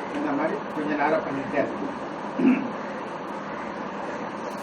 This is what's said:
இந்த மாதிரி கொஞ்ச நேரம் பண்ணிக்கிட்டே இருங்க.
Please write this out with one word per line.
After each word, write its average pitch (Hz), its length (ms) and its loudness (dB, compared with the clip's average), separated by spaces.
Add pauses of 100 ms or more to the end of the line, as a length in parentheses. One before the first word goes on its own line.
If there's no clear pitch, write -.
(200)
இந்த 294 200 2
மாதிரி 320 160 2 (220)
கொஞ்ச 214 120 0 (120)
நேரம் 294 260 4
பண்ணிக்கிட்டே 139 340 0
இருங்க. - 300 -2 (2750)